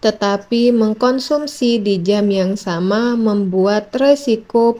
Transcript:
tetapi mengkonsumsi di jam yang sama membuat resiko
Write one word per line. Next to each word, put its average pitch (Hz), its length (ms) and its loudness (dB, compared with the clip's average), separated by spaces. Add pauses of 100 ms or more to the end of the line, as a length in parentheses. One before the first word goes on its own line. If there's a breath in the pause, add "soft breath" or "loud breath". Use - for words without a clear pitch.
tetapi 220 720 0
mengkonsumsi 247 1040 0
di 202 240 0
jam 202 240 0
yang 196 320 0
sama 202 560 -2
membuat 208 800 0
resiko 240 880 2